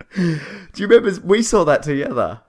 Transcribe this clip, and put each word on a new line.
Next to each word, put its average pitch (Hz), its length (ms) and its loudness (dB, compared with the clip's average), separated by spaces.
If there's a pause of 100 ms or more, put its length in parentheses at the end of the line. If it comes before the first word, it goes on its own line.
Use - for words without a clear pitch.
(160)
Do 170 240 -2 (380)
you 202 100 -6
remember, 220 360 4
we 202 200 2
saw 214 220 2
that 143 180 2
together? 135 640 -4